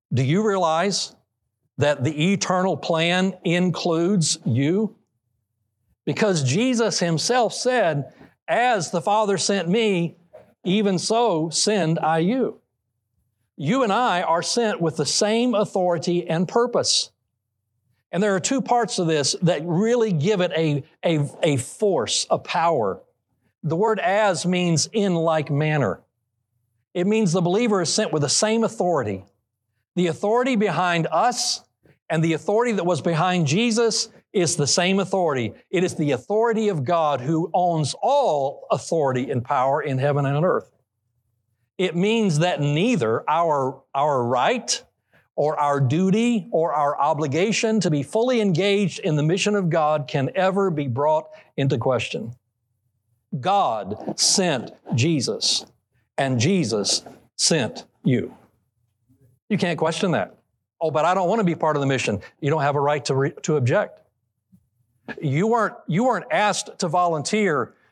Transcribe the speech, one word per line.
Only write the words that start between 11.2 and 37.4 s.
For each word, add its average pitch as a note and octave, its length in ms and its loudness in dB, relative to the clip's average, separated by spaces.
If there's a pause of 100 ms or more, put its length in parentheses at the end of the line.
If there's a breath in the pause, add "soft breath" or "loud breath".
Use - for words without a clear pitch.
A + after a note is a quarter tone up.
send E3 500 0
I D#3+ 180 0
you." F#3+ 420 0 (960)
You A3+ 280 0
and G3 100 0
I G#3 300 2
are E3 200 0
sent G#3+ 380 -2
with D#3+ 160 -2
the D3 80 -2
same A3+ 500 0
authority F3+ 720 0
and E3 220 0
purpose. - 600 0 (1000)
And E3+ 100 -2
there G#3 140 2
are F#3 60 0
two C4+ 200 -2
parts A#3+ 380 0
of F3 80 0
this D3 340 0
that E3 240 2
really A3 460 2
give F3+ 300 0
it F3+ 100 0
a, D3+ 320 0 (220 soft breath)
a, D3+ 240 0 (140)
a D3 140 2
force, C#3+ 720 -2
a - 80 2
power. D#3 640 0 (640)
The D#3+ 120 -2
word G#3+ 240 0
"as" F#3+ 460 0
means F3 460 2
in G3+ 240 0
like D#3+ 360 0
manner. C#3+ 500 0 (920)
It F3+ 140 0
means G#3+ 260 2
the F#3+ 80 2
believer G3 400 2
is D3 120 -2
sent G3 180 0
with D3+ 100 0
the C#3 80 -2
same A3 340 2
authority. D3 640 -2 (680)
The F3+ 120 0
authority A#3 480 0
behind F3 560 0
us G3+ 500 -2 (480 soft breath)
and D#3+ 140 0
the E3 100 2
authority A3 400 0
that F3+ 120 -2
was E3+ 160 0
behind E3+ 460 0
Jesus A3+ 600 0 (220 loud breath)
is E3+ 240 0
the C#3+ 120 0
same F#3+ 320 2
authority. D#3+ 540 -2 (160 loud breath)
It F3+ 140 0
is F3 120 -2
the D3 160 0
authority G#3+ 580 0
of D3+ 160 -2
God D#3 340 0
who D#3+ 340 -2